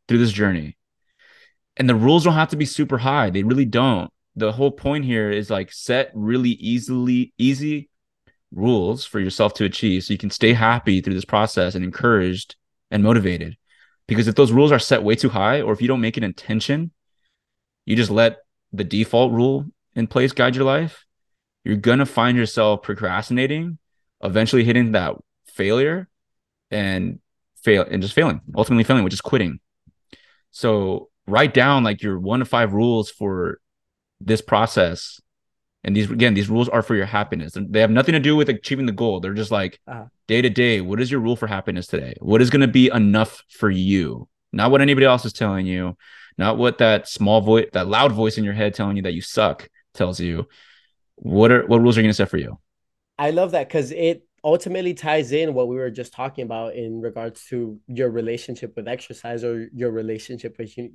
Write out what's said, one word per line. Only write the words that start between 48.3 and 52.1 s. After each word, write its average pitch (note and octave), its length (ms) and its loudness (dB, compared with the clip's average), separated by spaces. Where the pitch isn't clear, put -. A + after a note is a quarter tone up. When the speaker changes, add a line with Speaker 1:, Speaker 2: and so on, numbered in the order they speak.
Speaker 1:
in A2 60 -2
your G2+ 100 -4
head G#2 200 -2
telling G2+ 240 -4
you F#2+ 60 -4
that F2+ 100 -4
you E2+ 80 -8
suck - 480 -2
tells F2+ 260 -4
you. E2+ 280 -6
What G#2+ 360 4
are, B2 140 4
what A#2 160 4
rules A#2 160 4
are A2 40 2
you A2 40 4
gonna G#2+ 80 2